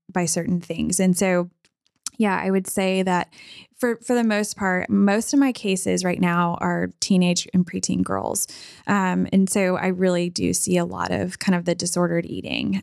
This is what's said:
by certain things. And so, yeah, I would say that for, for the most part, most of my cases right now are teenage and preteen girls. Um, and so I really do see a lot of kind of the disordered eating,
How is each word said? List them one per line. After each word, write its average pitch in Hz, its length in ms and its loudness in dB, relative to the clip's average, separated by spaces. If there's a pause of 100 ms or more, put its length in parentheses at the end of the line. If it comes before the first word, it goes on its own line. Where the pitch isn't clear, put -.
(120)
by 180 120 0
certain 170 360 -2
things. 165 380 -4
And 185 180 4
so, 180 340 0 (640)
yeah, 202 260 0
I 185 80 -2
would 190 160 0
say 190 380 0
that 180 280 -2 (460)
for, 233 200 -2
for - 160 -2
the 240 100 2
most 208 320 -2
part, 185 340 -2
most 202 420 2
of 285 60 4
my 277 140 4
cases 185 520 -2
right 180 160 0
now 175 400 2
are 175 380 0
teenage 180 560 2
and 180 100 6
preteen 185 380 -2
girls. - 460 -4 (400)
Um, 185 440 2
and 190 160 6
so 185 280 2
I 185 120 -2
really 180 420 2
do 180 220 -2
see 180 260 0
a 170 60 2
lot 180 280 -4
of 180 260 -4
kind 190 160 2
of 175 100 -2
the 175 120 0
disordered 170 500 -2
eating, 92 560 -4